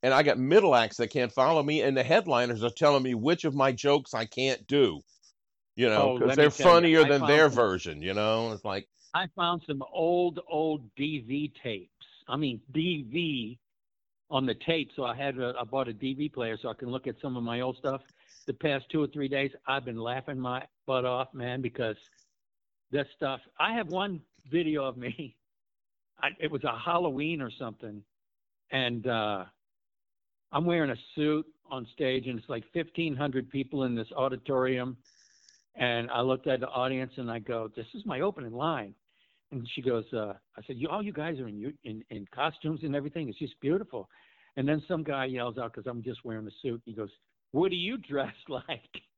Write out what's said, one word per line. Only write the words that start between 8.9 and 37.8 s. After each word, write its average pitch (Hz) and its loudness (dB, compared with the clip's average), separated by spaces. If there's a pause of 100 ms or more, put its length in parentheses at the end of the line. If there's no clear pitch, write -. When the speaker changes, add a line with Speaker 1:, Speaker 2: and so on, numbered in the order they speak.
Speaker 2:
I 170 -2 (100)
found 170 -2
some 139 -6 (100)
old, 175 2 (100)
old 156 0 (140)
D 143 -4
V 139 -4 (100)
tapes. 104 -10 (220)
I 123 -4
mean, 131 -2 (120)
D 156 -2
V 131 -4 (720)
on 135 0
the 113 0 (100)
tape. 160 0
So 135 -4
I 120 -4
had 135 -4
a, 127 -2
I 120 -4
bought 127 -2
a 117 -8
D 131 -4
V 147 -4
player 113 -4
so 127 -8
I 110 -6
can 123 -10
look 127 -6
at 123 -6
some 131 -6
of 120 -4
my 117 -4
old 127 -4
stuff. 135 -4 (460)
The 135 -4
past 139 -2
two 156 0
or 143 0
three 143 -4
days, 139 -2 (160)
I've 131 -2
been 117 -8
laughing 131 -6
my 127 -4 (220)
butt 127 0
off, 127 -2
man, 123 -6
because 123 -4 (920)
that 139 -2 (100)
stuff. 135 -4 (180)
I 220 0
have 214 -4
one 185 -4 (300)
video 156 0
of 127 -6
me. 123 -10 (440)
<laughs> - -20
I, 139 -2 (100)
it 156 -4
was 139 -6
a 117 -2
Halloween 160 -2
or 120 -6
something, 107 -12 (680)
and, 120 -2
uh, 107 0 (1080)
I'm 160 0
wearing 165 2
a 117 -4 (180)
suit 151 0 (240)
on 131 -8
stage, 131 -2
and 123 -6
it's - -14
like 117 -6 (100)
fifteen 165 -4
hundred 131 -2
people 135 -4
in 123 0
this 113 -4
auditorium. 127 -2 (760)
And 120 0
I 123 -2
looked 127 0
at 131 0
the 127 -6
audience, 131 -2
and 120 -8
I 117 -6
go, 113 -6
"This 113 -12